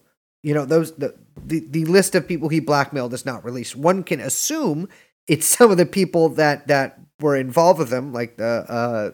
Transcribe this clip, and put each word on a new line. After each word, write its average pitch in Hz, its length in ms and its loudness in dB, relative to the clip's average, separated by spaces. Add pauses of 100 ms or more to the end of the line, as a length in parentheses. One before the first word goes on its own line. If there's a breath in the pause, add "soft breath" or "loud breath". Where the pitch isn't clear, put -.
(440)
you 147 100 -2
know, 147 120 -2
those, 160 300 0
the, 135 200 -6 (300)
the, 156 140 -4 (100)
the 156 160 -4
list 185 300 2
of 175 120 0
people 160 220 -4
he 160 100 0
blackmailed 139 540 -2
is 127 120 -10
not 120 180 -8
released. 123 320 -10
One 170 280 0
can 151 160 -4
assume 175 680 -4 (400 soft breath)
it's 151 200 0
some 233 240 6
of 180 60 4
the 175 80 4
people 170 440 2
that, 147 380 0
that 139 320 0 (200)
were 147 160 2
involved 156 440 4
with 135 100 -2
them, 127 240 -4
like 120 240 -8
the, 113 320 -2
uh, 117 440 -2